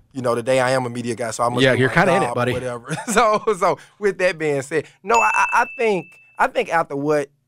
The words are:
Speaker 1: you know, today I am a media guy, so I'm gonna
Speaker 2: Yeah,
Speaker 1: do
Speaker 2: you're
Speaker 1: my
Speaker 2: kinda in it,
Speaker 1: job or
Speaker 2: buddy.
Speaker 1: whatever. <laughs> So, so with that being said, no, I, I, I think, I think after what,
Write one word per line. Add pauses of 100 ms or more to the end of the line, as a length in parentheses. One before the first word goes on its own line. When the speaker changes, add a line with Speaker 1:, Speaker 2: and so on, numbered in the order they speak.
(120)
Speaker 1:
you
know,
today
I
am
a
media
guy,
so
I'm
gonna
Speaker 2:
Yeah,
Speaker 1:
do
Speaker 2:
you're
Speaker 1:
my
Speaker 2:
kinda
in
it,
Speaker 1:
job
or
Speaker 2:
buddy.
Speaker 1:
whatever.
<laughs>
So, (140)
so (180)
with
that
being
said, (160)
no,
I,
I, (160)
I (100)
think, (180)
I
think
after
what, (180)